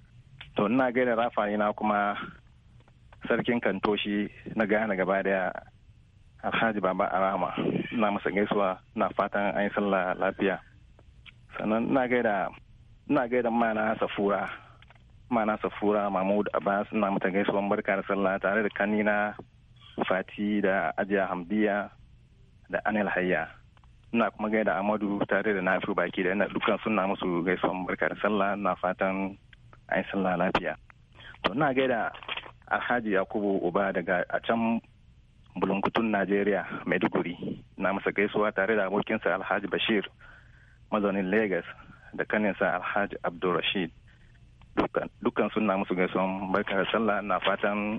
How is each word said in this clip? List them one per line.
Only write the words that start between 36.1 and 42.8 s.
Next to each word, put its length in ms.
Najeriya, 720
Maiduguri. 800
Ina 140
masa 180
gaisuwa 420
tare 220
da 100
abokinsa 500
Alhaji 320
Bashir, 360
mazaunin 400
Lagos, 340
da 100
kaninsa 520
Alhaji 460